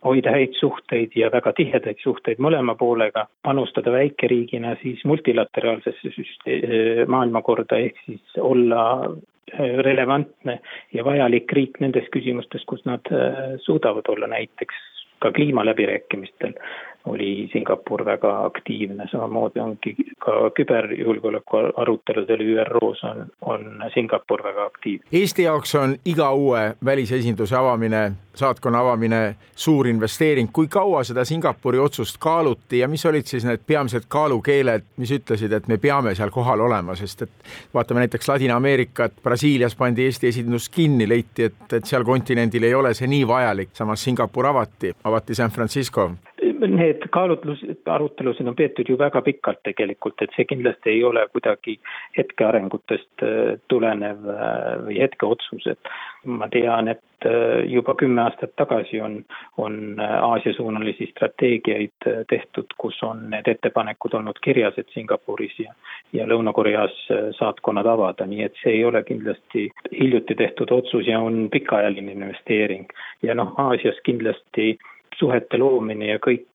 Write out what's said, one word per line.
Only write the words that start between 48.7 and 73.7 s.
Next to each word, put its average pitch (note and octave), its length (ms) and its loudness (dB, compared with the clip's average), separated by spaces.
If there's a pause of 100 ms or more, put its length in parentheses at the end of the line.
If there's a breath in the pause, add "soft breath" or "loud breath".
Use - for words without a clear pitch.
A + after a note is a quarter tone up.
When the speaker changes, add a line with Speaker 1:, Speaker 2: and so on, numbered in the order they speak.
Speaker 1:
ju C3 80 4
väga C#3+ 240 2
pikalt - 440 -2
tegelikult, - 560 -4
et G#2 120 -4
see C3+ 160 0
kindlasti B2 400 0
ei A2+ 160 4
ole A#2 240 4
kuidagi A2 460 -2 (420 loud breath)
hetkearengutest, A2 1040 0
äh, A2 380 0 (100)
tulenev, G#2 540 0 (100)
äh, A2+ 380 -4 (160)
või G#2 100 -4
hetkeotsus, - 720 -2
et - 220 -8 (340 loud breath)
ma A#2 240 -6
tean, A#2 400 2
et, - 400 -6
äh, A#2 400 2
juba B2+ 300 0
kümme B2 240 4
aastat A2+ 340 -4
tagasi A2+ 480 -2
on, G#2+ 140 -8 (420 loud breath)
on, G#2+ 160 -6 (240)
äh, G#2+ 140 -2 (160)
Aasia-suunalisi A2 800 -4
strateegiaid, A2+ 960 0
äh, A2+ 100 -2 (100)
tehtud, - 520 -4
kus - 240 -6
on A2+ 240 -8
need G#2+ 240 -4
ettepanekud A2 640 -2
olnud G#2 240 -6
kirjas, B2 400 2
et - 160 -12
Singapuris G#2+ 640 -6
ja, A2 160 -12 (360 loud breath)
ja A2 120 -2
Lõuna-Koreas, G#2+ 720 2 (140)
äh, G#2+ 240 0
saatkonnad G#2 480 -2
avada, G2+ 400 2
nii G#2 240 -6
et - 140 -18
see A2 160 4
ei A2+ 60 4
ole A#2 200 2
kindlasti G#2+ 640 -4 (240)
hiljuti B2 420 2
tehtud A#2 460 0
otsus A2+ 260 -2
ja A2+ 140 2
on A2+ 320 0
pikaajaline G2+ 640 -2
investeering. G2 720 -4 (320 loud breath)
Ja A#2 160 -2
noh, A2+ 240 -4
Aasias B2 440 0